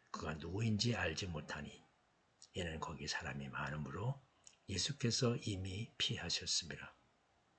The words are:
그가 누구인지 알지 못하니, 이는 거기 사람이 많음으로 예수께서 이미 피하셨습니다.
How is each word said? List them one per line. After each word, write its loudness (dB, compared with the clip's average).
그가 -2
누구인지 4
알지 0
못하니, -6
이는 -2
거기 -4
사람이 -4
많음으로 -2
예수께서 4
이미 -2
피하셨습니다. 0